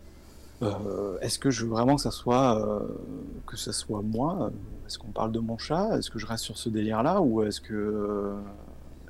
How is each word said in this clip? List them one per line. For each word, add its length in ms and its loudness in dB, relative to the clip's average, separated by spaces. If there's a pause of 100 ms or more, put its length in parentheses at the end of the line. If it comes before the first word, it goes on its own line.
(640)
euh, 600 -2
est-ce 180 -2
que 100 4
je 140 0
veux 60 -2
vraiment 260 6
que 60 2
ça 100 0
soit, 520 6
euh, 140 2 (680)
que 80 -10
ça 160 -4
soit 300 -2
moi ? 500 0 (340)
Est-ce 100 -8
qu'on 140 -12
parle 220 0
de 80 0
mon 180 -2
chat ? 400 0
Est-ce 100 -2
que 120 -6
je 60 -6
reste 180 -4
sur 120 -8
ce 120 -4
délire-là 520 4
ou 220 6
est-ce 180 0
que, 140 -8
euh, 600 -2 (720)